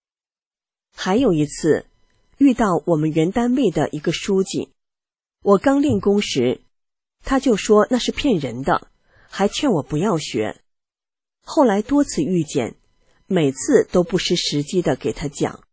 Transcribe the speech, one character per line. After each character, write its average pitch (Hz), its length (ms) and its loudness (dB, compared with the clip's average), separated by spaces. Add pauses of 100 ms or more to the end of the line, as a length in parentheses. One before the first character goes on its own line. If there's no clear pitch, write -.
(920)
还 185 240 -2
有 247 160 2
一 151 140 0
次， 147 400 0 (500)
遇 277 160 6
到 196 320 0
我 170 100 2
们 151 160 0
原 160 200 0
单 240 240 0
位 254 160 2
的 151 180 -2
一 - 80 -8
个 - 140 -4
书 190 320 0
记， 147 260 -8 (720)
我 202 160 4
刚 277 240 2
练 269 180 0
功 202 220 2
时， 127 400 -2 (640)
他 269 160 0
就 254 180 2
说 208 320 4
那 247 80 0
是 233 140 -4
骗 247 260 0
人 127 240 -8
的， 143 300 -2 (380)
还 196 180 0
劝 269 240 -2
我 160 100 0
不 151 160 -6
要 175 220 0
学。 107 420 -6 (840)
后 302 220 2
来 208 160 2
多 285 220 0
次 - 180 -4
遇 175 220 0
见， 127 320 -4 (500)
每 160 260 0
次 214 400 2
都 180 120 2
不 180 160 -2
失 - 160 -2
时 147 260 -2
机 170 220 -2
的 147 120 0
给 123 160 -4
他 - 160 -8
讲， - 460 -6